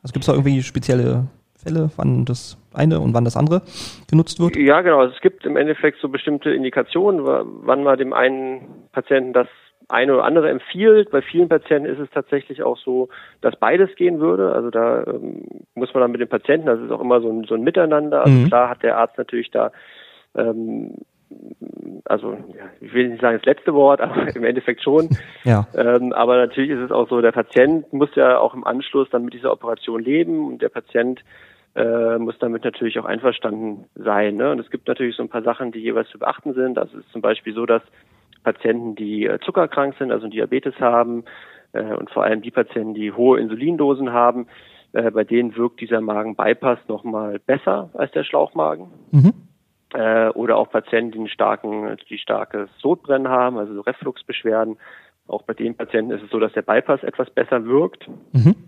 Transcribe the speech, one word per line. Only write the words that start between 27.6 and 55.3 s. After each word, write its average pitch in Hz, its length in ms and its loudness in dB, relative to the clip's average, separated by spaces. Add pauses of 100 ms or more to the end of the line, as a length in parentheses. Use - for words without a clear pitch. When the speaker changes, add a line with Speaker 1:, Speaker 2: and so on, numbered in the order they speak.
Speaker 2:
muss 143 220 0
ja 127 240 4
auch 117 160 0
im 123 100 -12
Anschluss 131 460 -2
dann 120 140 -2
mit 120 100 -10
dieser 123 180 -4
Operation 117 500 -6
leben 156 440 -2
und 123 160 -8
der 120 60 -2
Patient, 120 540 -4 (520)
äh, 117 440 0
muss 117 200 -6
damit 117 260 -4
natürlich 117 340 -4
auch 113 80 -8
einverstanden 110 880 -4
sein, 104 420 -2
ne? 127 140 0
Und 139 80 -2
es 113 120 -12
gibt - 180 -10
natürlich 123 280 -4
so 120 60 -8
ein 117 80 -8
paar 117 120 -8
Sachen, 120 300 -4
die 110 80 -12
jeweils 113 280 -4
zu - 100 -20
beachten 127 360 -6
sind. 127 240 -2
Also - 200 -6
es - 60 -20
ist - 80 -20
zum 113 100 -12
Beispiel 110 320 -4
so, 117 120 -6
dass 113 160 2 (600)
Patienten, 117 500 -2
die, 107 300 -6
äh, 104 140 -2
zuckerkrank 147 600 -2
sind, 131 140 -4
also 110 140 -4
Diabetes 110 540 -4
haben, 120 440 0 (480)
äh, 110 220 -6
und - 160 -10
vor - 140 0
allem 107 180 -2
die 120 80 -12
Patienten, 110 420 -4
die 104 200 -6
hohe 123 280 4
Insulindosen 135 720 -2
haben, 120 360 2 (440)
äh, 113 180 0
bei 107 140 0
denen 117 320 0
wirkt 120 240 -4
dieser 113 220 -2
Magenbypass 110 840 -2
noch 107 160 -8
mal 107 340 -6
besser 185 560 -2
als 151 180 -4
der 151 120 -4
Schlauchmagen. 156 640 -2 (240)
Speaker 1:
Mhm. 156 200 6 (600)
Speaker 2:
Äh, 113 360 2
oder 113 260 0
auch 113 140 0
Patienten, 113 420 -2
die 110 60 -12
einen 107 100 -8
starken, 107 680 -4 (120)
die 107 100 -14
starkes 104 500 -6 (100)
Sodbrennen 135 500 -2
haben, 123 300 0
also 104 160 -8
so 101 80 -10
Refluxbeschwerden. 113 920 -4 (520)
Auch 104 140 -8